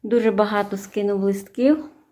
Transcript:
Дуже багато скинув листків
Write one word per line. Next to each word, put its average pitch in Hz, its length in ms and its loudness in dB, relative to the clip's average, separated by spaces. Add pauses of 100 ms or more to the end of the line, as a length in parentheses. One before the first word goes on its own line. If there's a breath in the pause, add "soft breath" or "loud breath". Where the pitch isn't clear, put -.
Дуже 220 280 2
багато 202 460 0
скинув 202 460 -2
листків 247 640 0 (220)